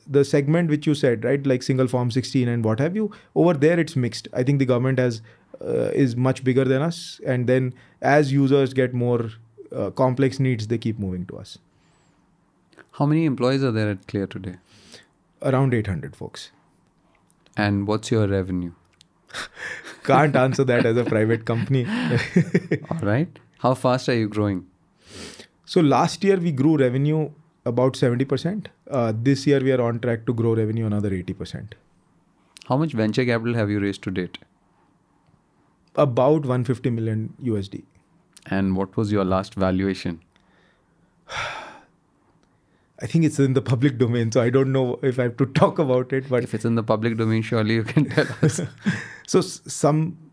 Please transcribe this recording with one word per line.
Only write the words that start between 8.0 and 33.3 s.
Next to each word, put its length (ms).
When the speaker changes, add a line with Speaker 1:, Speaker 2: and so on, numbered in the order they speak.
Speaker 1:
as 280
users 440
get 180
more, 380
uh, 200
complex 480
needs, 280
they 100
keep 220
moving 280
to 100
us. 200
Speaker 2:
How 120
many 200
employees 380
are 80
there 180
at 180
Clear 180
today? 300
Speaker 1:
Around 320
eight 140
hundred 280
folks. 360
Speaker 2:
And 320
what's 220
your 180
revenue? 440
Speaker 1:
<laughs> 720
Can't 320
answer 280
that 240
as 100
a 80
private 400
company. 400
<laughs> 1040
Speaker 2:
All 120
right. 380
How 160
fast 340
are 60
you 120
growing? 380
Speaker 1:
So 160
last 420
year 140
we 140
grew 260
revenue 520
about 320
seventy 300
percent. 440
Uh, 260
this 300
year 140
we 120
are 100
on 180
track 260
to 80
grow 220
revenue 320
another 260
eighty 200
percent. 420
Speaker 2:
How 120
much 160
venture 300
capital 300